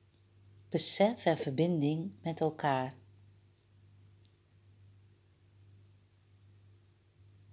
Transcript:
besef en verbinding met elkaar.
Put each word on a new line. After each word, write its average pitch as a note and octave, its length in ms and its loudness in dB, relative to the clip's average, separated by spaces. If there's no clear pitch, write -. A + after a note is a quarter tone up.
besef - 560 2
en D#3+ 120 2
verbinding D#3 760 -2
met E3 200 -8
elkaar. C#3+ 520 -2